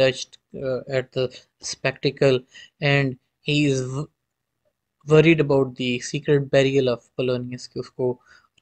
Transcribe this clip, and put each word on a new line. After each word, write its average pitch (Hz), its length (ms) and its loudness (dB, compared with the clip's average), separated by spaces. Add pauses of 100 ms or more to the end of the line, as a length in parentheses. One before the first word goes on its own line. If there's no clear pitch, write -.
touched, 131 380 -2 (260)
uh, 131 360 -4
at 127 40 -4 (140)
the 131 100 0 (460)
spectacle 135 680 0 (420)
and 139 320 2 (340)
he 147 240 2
is 131 80 -2
w-, 131 260 -6 (1040)
worried 156 300 6
about 139 400 0
the 123 220 -2
secret 143 380 0
burial 135 480 2
of 120 100 -2 (220)
Polonius, 123 460 -6
कि - 140 -12
उसको 127 400 -6 (420)